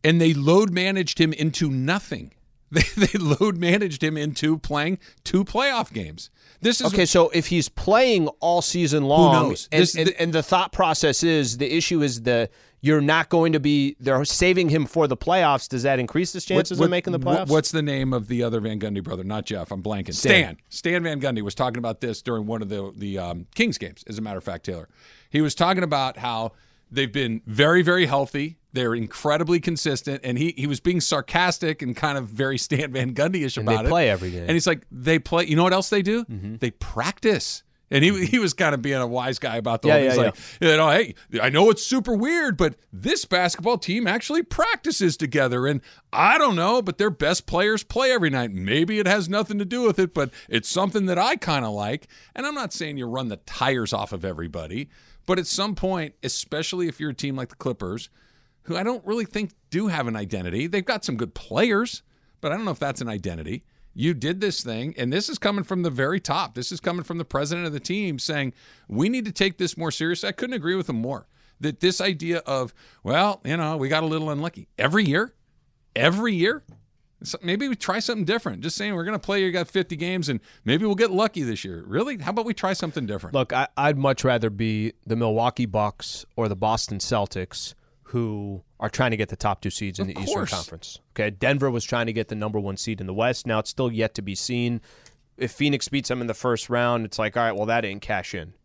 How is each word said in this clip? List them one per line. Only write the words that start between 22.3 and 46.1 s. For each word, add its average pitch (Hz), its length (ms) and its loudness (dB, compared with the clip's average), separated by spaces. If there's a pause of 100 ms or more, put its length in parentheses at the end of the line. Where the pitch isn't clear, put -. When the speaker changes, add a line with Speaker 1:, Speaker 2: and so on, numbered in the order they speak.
Speaker 1:
one 110 160 -4
of 101 60 -8
the, 98 280 -8
the, 101 220 -6
um, 87 360 -8
Kings - 240 2
games, 87 300 -12
as 107 100 -10
a - 40 -10
matter 101 160 -6
of 90 60 -10
fact, 90 220 -8
Taylor. 85 220 -8 (420)
He 147 100 2
was 151 140 2
talking 180 300 2
about 139 320 -2
how 113 340 -4 (400)
they've 123 220 -2
been 117 340 -2
very, 147 360 6
very 175 240 4
healthy. 139 520 -2 (140)
They're 123 220 0
incredibly 151 640 0
consistent, 147 640 -2
and 123 160 -2
he, 160 160 0
he 135 120 -4
was 143 140 -2
being 175 200 2
sarcastic 165 800 0
and 123 160 -6
kind 143 220 -2
of 127 100 -6
very 131 300 -2
<laughs> - 80 -4
Stan 143 260 -2
Van 127 220 -2
Gundy-ish 151 420 0
Speaker 2:
And 110 100 -4
they 117 60 4
Speaker 1:
about 110 140 2
it. - 20 4
Speaker 2:
play 160 220 6
every 92 200 0
game. 87 120 -6
Speaker 1:
And 85 80 -4
he's 165 160 4
like, 165 160 2 (100)
"They 139 260 2
play." 170 280 0
You 151 100 2
know 165 60 6
what 180 100 6
else 185 160 2
they 202 140 2
do? 220 240 0
Speaker 2:
Mm-hmm. 104 300 -10
Speaker 1:
They 117 160 -2
practice. - 880 -2 (280)
And 139 140 6
he, 180 60 6
Speaker 2:
Mm-hmm. 190 140 0
Speaker 1:
he 247 140 2
was 190 140 2
kind 156 220 2
of 127 80 -4
being 139 180 0
a 123 60 0
wise 123 320 -4
guy 117 180 -4
about 117 240 -2
the 147 80 2
Speaker 2:
Yeah, 151 120 8
Speaker 1:
whole 131 100 4
thing. 127 140 4
Speaker 2:
yeah, 107 80 4
Speaker 1:
He's - 40 -16 (240)
Speaker 2:
yeah. 170 80 6
Speaker 1:
like, - 40 8
"You 151 40 6
know, 156 140 6 (500)
hey, - 20 2
I 123 60 4
know 165 220 8
it's - 120 2
super 247 320 0
weird, 262 440 0
but 156 160 2 (180)
this 110 320 -2
basketball 180 540 0
team 214 280 -2
actually 240 360 0
practices 311 720 0
together, 131 500 0
and 143 140 0 (320)